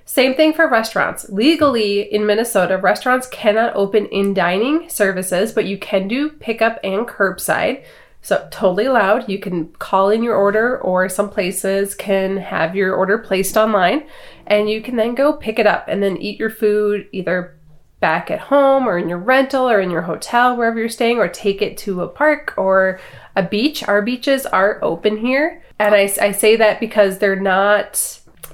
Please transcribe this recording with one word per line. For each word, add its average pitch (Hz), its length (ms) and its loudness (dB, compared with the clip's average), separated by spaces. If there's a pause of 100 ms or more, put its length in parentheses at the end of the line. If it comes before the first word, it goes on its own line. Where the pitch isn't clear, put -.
Same 262 280 2
thing 311 200 4
for 320 120 4
restaurants. 226 640 -2
Legally 226 720 2 (120)
in 208 120 0
Minnesota, 202 540 0
restaurants 247 480 0
cannot 220 500 0
open 202 300 0
in 196 260 -2
dining 196 560 0
services, 190 640 -2
but 202 140 -2
you 190 100 -4
can 196 320 -2
do 277 220 -2
pickup 226 520 -2
and 196 240 -2
curbside. 196 800 -2 (380)
So - 280 -4
totally 196 360 0
allowed. 233 420 2
You 190 100 -6
can 170 360 -6
call 190 340 0
in 220 140 2
your 233 140 0
order, 214 440 2
or 185 300 0
some 208 180 -2
places 196 680 -2
can 196 440 -2
have 175 360 -4
your 190 200 0
order 190 240 0
placed 190 400 -2
online, 214 460 2 (420)
and 208 240 2
you 220 100 -4
can 247 160 -8
then 233 180 0
go 277 200 2
pick 220 240 -6
it 214 80 2
up - 220 2
and 196 140 -2
then 196 140 0
eat 202 220 -8
your 220 120 -4
food 208 640 0
either 180 420 -4 (460)
back 160 300 0
at - 80 -4
home 269 500 2
or 180 80 0
in 170 120 -2
your 175 100 -4
rental 262 500 2
or 214 120 4
in 185 100 -2
your 170 120 -2
hotel, 240 540 0
wherever 226 220 0
you're 226 100 -2
staying, 233 300 0
or 202 100 2
take 196 320 -4
it - 160 -4
to 185 240 -6
a 170 80 -4
park 294 480 0
or 190 440 2 (340)
a 196 80 2
beach. 220 460 -2
Our 202 140 2
beaches 254 440 -2
are 196 380 0
open 214 320 -2
here. 262 480 -2 (160)
And 208 160 4
I, 202 120 4 (120)
I 202 100 2
say 214 240 4
that 220 240 4
because 208 400 2
they're 196 220 2
not, 196 800 0 (340)